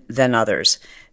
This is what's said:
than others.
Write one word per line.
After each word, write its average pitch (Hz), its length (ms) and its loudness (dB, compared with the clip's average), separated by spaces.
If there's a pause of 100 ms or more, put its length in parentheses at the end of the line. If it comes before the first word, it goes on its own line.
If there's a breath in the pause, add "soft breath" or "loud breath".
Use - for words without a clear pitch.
than 123 280 0
others. 104 440 0 (340 soft breath)